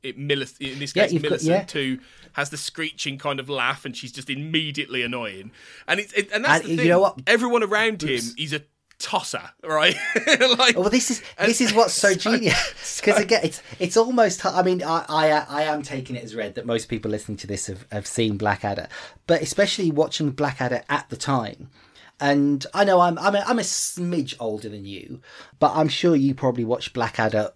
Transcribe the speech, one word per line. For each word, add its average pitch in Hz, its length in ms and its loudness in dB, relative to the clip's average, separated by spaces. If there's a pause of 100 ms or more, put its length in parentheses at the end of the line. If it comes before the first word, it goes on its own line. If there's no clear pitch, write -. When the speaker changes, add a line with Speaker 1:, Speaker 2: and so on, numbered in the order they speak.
Speaker 1:
it, 170 120 -8
Millicent, 143 460 -2 (120)
in 139 40 -10
this 143 180 -8
Speaker 2:
Yeah, 190 100 6
Speaker 1:
case, 170 80 -2
Speaker 2:
you've 151 100 0
got, 151 60 0 (120)
Speaker 1:
Millicent, 180 320 2
Speaker 2:
yeah. 151 80 -2
Speaker 1:
who 131 160 -2 (360)
has 143 180 -4
the 147 60 -10
screeching 151 600 -8
kind 139 220 -4
of 135 100 -12
laugh, 135 340 -2
and 131 140 -8
she's 123 140 -14
just 139 180 -14
immediately 147 720 -4
annoying. 113 480 -8 (380)
And 185 120 2
it's, 208 140 -10
it, 208 180 -2
and 214 140 -2
that's 160 140 6
Speaker 2:
And - 80 -4
Speaker 1:
the 156 60 -4
Speaker 2:
you 170 40 0
Speaker 1:
thing. 165 120 4
Speaker 2:
know 175 100 6
what? 190 260 4
Speaker 1:
Everyone 233 380 2
around 208 400 0
him 147 80 -2
Speaker 2:
Oops. 120 260 -4
Speaker 1:
is 147 160 -6
a 147 80 -6 (360)
tosser, - 520 -6 (140)
right? 160 300 0 (220)
<laughs> - 100 0 (320)
Like, 247 200 2
Speaker 2:
Oh, 180 40 0
well, 202 80 2
this 247 220 2
is, 226 100 -4 (160)
Speaker 1:
and 202 120 2
Speaker 2:
this 226 100 0
is 220 140 2
what's 233 200 4
so 196 200 4
Speaker 1:
<laughs> - 0 -
so, 226 180 0
Speaker 2:
genius. 226 260 2 (240)
Speaker 1:
so - 300 -8
Speaker 2:
'Cause 214 100 6
again, 208 220 4
it's, - 180 -4 (160)
it's 180 200 0
almost, 226 480 4
I 175 180 2
mean, 180 200 2
I, 160 260 0
I, 156 220 4
I 151 320 0
am 151 180 -2
taking 131 340 -8
it 117 80 -10
as 107 100 -14
read 104 220 -6
that 117 100 -8
most 117 220 -2
people 107 240 -4
listening 104 280 -6
to 95 80 -14
this 101 200 -6
have, 98 240 -10
have 104 160 -6
seen 107 300 0
Blackadder, 101 500 -2 (400)
but 170 140 4
especially 190 500 0
watching 151 400 0
Blackadder 131 560 -2
at 143 220 -4
the - 80 -10
time. - 520 -4 (520)
And 143 520 4
I 202 120 4
know 185 160 6
I'm, 175 180 4
I'm 202 160 2
a, 202 100 0
I'm 240 140 0
a - 40 -2
smidge 175 760 -4
older 107 300 -6
than 104 160 -12
you, - 340 -12 (400)
but - 160 4
I'm 156 140 4
sure 170 260 4
you 135 180 4
probably 123 300 0
watched 117 300 -4
Blackadder 110 640 0